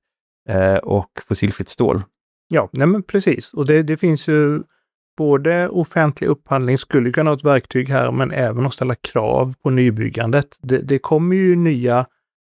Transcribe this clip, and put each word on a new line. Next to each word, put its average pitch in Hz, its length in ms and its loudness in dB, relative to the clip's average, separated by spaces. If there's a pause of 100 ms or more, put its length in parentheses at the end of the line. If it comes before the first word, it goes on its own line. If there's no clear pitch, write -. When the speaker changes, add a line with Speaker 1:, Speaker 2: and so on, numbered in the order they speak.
(500)
Speaker 1:
eh, 95 260 2
och 95 340 -2 (180)
fossilfritt 101 420 -4
stål. 98 320 -2 (460)
Speaker 2:
Ja, 139 240 -2
nej 135 160 0
men 196 160 0
precis. - 500 -2
Och 143 120 -4
det, 156 180 4
det 156 140 -2
finns 160 300 0
ju 151 360 2 (540)
både 156 520 2
offentlig 160 580 0
upphandling 135 500 0
skulle 123 340 0
kunna 156 180 0
vara 147 80 0
ett 139 80 -10
verktyg 131 440 0
här, 127 220 0
men 131 200 -2
även 123 340 -2
att 127 80 -4
ställa 127 220 -4
krav 127 580 -2 (100)
på 139 60 -2
nybyggandet. 117 920 0
Det, 127 160 0
det 139 220 -2
kommer 170 360 0
ju 185 200 4
nya 127 500 0 (420)